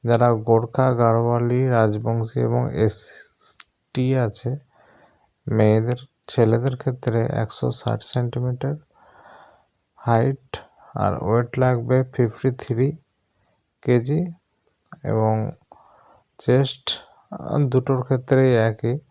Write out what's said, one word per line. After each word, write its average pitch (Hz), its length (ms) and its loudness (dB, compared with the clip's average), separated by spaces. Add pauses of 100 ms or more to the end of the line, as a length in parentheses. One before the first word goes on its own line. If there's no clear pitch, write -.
যারা 117 280 4
গোর্খা, 117 600 2
গাড়োয়ালি, 120 720 2
রাজবংশী 113 720 0
এবং 120 340 0
এসটি - 1400 -4
আছে, 120 340 -2 (960)
মেয়েদের, 110 520 2 (280)
ছেলেদের 120 500 2
ক্ষেত্রে 123 480 -4
একশো 117 460 -4
ষাট 113 300 -4
সেন্টিমিটার 123 760 -4 (1200)
হাইট, 120 640 -2 (380)
আর 98 280 -2
ওয়েট 117 360 -2
লাগবে 127 440 0
ফিফটি 127 480 -2
থ্রি 123 360 -2 (960)
কেজি, 127 400 0 (840)
এবং 110 480 0 (880)
চেস্ট, 131 460 0 (460)
আহ, - 320 -2
দুটোর 127 400 0
ক্ষেত্রেই 131 520 2
একই 113 440 0 (120)